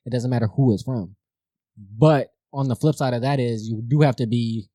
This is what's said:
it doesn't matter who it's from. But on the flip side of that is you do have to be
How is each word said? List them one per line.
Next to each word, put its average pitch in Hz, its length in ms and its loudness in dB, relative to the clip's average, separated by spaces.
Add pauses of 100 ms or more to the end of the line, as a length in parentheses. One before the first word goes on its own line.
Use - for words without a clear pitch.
it 117 60 -12
doesn't 123 200 -4
matter 113 180 0
who 127 260 2
it's 92 80 -4
from. 104 340 -8 (600)
But 113 560 2 (200)
on 135 160 -4
the 120 80 -2
flip 131 180 0
side 127 200 -2
of 117 80 -2
that 139 180 0
is 113 280 -2
you 113 180 -6
do 147 160 2
have 143 140 4
to 123 100 -2
be 113 480 -4